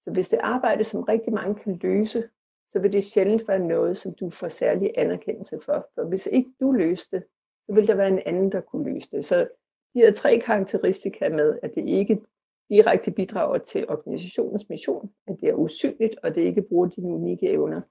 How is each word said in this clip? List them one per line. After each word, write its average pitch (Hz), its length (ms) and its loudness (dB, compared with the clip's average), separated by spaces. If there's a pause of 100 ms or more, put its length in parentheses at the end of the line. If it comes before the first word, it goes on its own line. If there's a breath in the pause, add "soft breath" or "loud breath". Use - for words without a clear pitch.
Så - 100 -10
hvis 175 180 -2
det - 100 2
er - 40 -4
arbejde, 220 400 0
som 208 180 -6
rigtig 226 320 0
mange 202 220 -4
kan 190 260 -6
løse, 208 420 0 (460)
så 202 100 -2
vil 196 140 2
det 202 100 2
sjældent 208 440 2
være 190 120 2
noget, 170 380 0
som 185 160 -10
du 175 160 -8
får - 180 -10
særlig 180 500 0
anerkendelse - 680 -4
for. - 300 -4
For 165 140 -4
hvis 190 220 -4
ikke 254 180 0 (100)
du 269 120 2
løste 180 440 0
det, 180 100 -6 (400)
så 214 80 -8
vil 208 140 6
der 214 80 4
være 196 120 2
en 190 180 2
anden, 185 260 0
der 190 100 -2
kunne - 320 -6
løse - 180 -10
det. 147 140 -6
Så 175 220 2 (460)
de 247 60 0
her 214 140 10
tre 233 320 2
karakteristika 190 840 0
med, 151 340 0
at - 120 -8
det - 120 -4
ikke 202 340 2 (480)
direkte 202 420 6
bidrager 185 460 -2
til - 320 -4
organisationens 175 800 -6
mission, - 400 -6 (180)
at 190 140 -6
det 165 80 2
er - 40 2
usynligt, 220 680 -2
og 160 120 -2
det 170 60 0
ikke 180 200 0
bruger 175 280 2
dine 180 240 -6
unikke 175 360 -2
evner 156 420 0